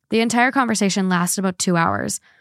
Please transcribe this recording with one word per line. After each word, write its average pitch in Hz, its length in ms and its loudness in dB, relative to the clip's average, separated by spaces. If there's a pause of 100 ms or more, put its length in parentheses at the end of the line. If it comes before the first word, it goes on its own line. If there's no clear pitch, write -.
(120)
The 226 100 2
entire 240 300 2
conversation 208 580 0
lasted 180 320 0
about 185 160 -2
two 180 180 0
hours. 170 440 0 (220)